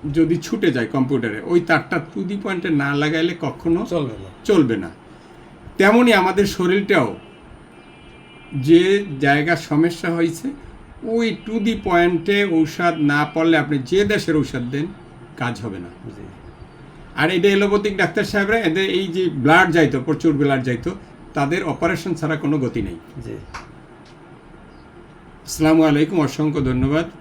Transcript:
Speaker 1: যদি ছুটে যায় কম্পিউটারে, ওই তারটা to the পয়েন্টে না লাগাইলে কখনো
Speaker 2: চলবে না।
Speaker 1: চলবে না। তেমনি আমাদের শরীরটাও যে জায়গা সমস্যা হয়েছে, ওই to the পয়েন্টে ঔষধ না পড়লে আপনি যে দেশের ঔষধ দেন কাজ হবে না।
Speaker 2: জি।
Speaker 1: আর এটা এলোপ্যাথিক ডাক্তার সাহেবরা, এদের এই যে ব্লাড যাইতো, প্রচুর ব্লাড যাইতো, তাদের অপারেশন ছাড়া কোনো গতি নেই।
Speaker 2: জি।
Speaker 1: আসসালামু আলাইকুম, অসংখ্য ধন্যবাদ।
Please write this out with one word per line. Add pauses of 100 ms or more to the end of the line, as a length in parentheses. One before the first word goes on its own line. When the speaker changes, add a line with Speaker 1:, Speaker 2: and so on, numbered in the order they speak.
(140)
Speaker 1:
যদি
ছুটে
যায়
কম্পিউটারে,
ওই
তারটা (160)
to
the
পয়েন্টে
না
লাগাইলে
কখনো
Speaker 2:
চলবে
না। (140)
Speaker 1:
চলবে
না। (880)
তেমনি
আমাদের
শরীরটাও (1400)
যে (140)
জায়গা
সমস্যা
হয়েছে, (540)
ওই (100)
to
the
পয়েন্টে
ঔষধ
না
পড়লে
আপনি
যে
দেশের
ঔষধ
দেন (520)
কাজ
হবে
না। (280)
Speaker 2:
জি। (880)
Speaker 1:
আর
এটা
এলোপ্যাথিক
ডাক্তার
সাহেবরা,
এদের
এই
যে
ব্লাড
যাইতো,
প্রচুর
ব্লাড
যাইতো, (420)
তাদের
অপারেশন
ছাড়া
কোনো
গতি
নেই। (280)
Speaker 2:
জি। (2000)
Speaker 1:
আসসালামু
আলাইকুম,
অসংখ্য
ধন্যবাদ। (160)